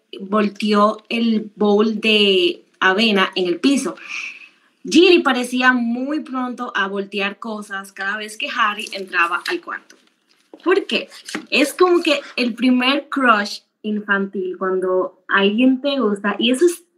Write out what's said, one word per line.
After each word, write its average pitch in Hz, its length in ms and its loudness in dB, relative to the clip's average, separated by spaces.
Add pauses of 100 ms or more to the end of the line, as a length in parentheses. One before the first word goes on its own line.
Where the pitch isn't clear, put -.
(200)
volteó 208 880 0
el 233 440 -2
bowl 208 460 2
de 202 640 2 (160)
avena 190 540 2
en 185 120 -2
el 175 140 -2
piso. 226 340 2 (960)
Ginny 349 280 8
parecía 254 560 2
muy 254 460 -2
pronto 247 540 -8
a 196 140 0
voltear 202 500 -6
cosas 202 540 -12
cada 196 240 -6
vez 214 220 -12
que 285 180 -8
Harry 214 360 -4
entraba 175 540 -4
al 175 140 -4
cuarto". - 360 -16 (680)
¿Por 381 220 2
qué? - 220 -6 (420)
Es 285 240 0
como 359 280 4
que 294 180 0 (160)
el 247 180 -2
primer 254 560 0
crush 220 500 0 (220)
infantil, 196 760 -4
cuando 185 720 -2
alguien 220 540 2
te 285 180 -2
gusta, 202 380 -2
y 233 140 0
eso 262 120 0
es 349 200 0 (140)